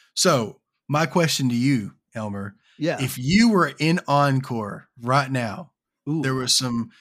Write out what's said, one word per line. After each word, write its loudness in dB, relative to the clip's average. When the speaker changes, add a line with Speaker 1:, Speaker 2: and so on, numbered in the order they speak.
Speaker 1:
So, 0
my 0
question 0
to -2
you, 0
Elmer, -10
Speaker 2:
Yeah. -4
Speaker 1:
if -4
you 4
were 4
in 2
Encore 0
right 0
now, -6
Speaker 2:
Ooh. -2
Speaker 1:
there 0
was -2
some, -2